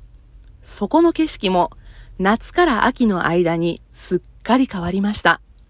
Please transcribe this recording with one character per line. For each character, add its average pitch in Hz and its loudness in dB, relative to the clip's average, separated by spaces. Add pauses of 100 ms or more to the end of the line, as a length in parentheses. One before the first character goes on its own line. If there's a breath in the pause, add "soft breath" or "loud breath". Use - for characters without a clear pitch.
(640)
そ - -8
こ 330 4
の 339 4
景 320 -2
色 - -4
も 175 0 (480 soft breath)
夏 196 -2
か 359 4
ら 247 2
秋 247 2
の 185 0
間 170 2
に 170 -2 (120)
す - -6
っ 175 -4 (200)
か 240 2
り 262 2
変 190 -6
わ 170 -4
り 190 -2
ま 208 0
し - -6
た。 165 2 (280)